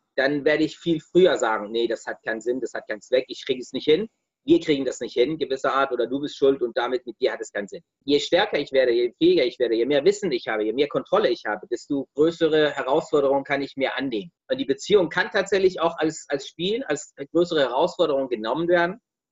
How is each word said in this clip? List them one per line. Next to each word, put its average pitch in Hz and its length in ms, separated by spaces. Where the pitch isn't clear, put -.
dann 139 280
werde 151 200
ich - 140
viel 165 220
früher 175 380
sagen, 110 320
"Nee, 117 180
das - 180
hat 113 160
keinen 113 180
Sinn, 123 200
das 113 140
hat - 140
keinen 107 140
Zweck, 127 260
ich - 160
kriege 127 160
es - 120
nicht 127 120
hin, 170 240
wir 170 160
kriegen 139 240
das - 160
nicht 113 140
hin, 147 240
gewisser 131 360
Art, 135 180
oder 120 140
du 135 140
bist 143 160
schuld 139 260
und 120 140
damit 123 300
mit 117 140
dir 117 120
hat 113 80
es - 120
keinen 101 160
Sinn." - 140
Je 143 160
stärker 175 380
ich 143 140
werde, 131 200
je 120 260
fähiger 170 260
ich 117 140
werde, 117 180
je 120 100
mehr 139 180
Wissen 196 280
ich 123 160
habe, 107 160
je 107 80
mehr 143 160
Kontrolle 180 420
ich - 160
habe, 110 220
desto 135 460
größere 156 580
Herausforderungen 139 720
kann 143 180
ich - 140
mir 131 200
annehmen. 120 360
Und 131 80
die 135 60
Beziehung 165 460
kann 190 200
tatsächlich 190 500
auch 165 180
als, 156 300
als 143 200
Spiel, 208 360
als - 300
größere 170 280
Herausforderung 139 680
genommen 123 400
werden. 175 320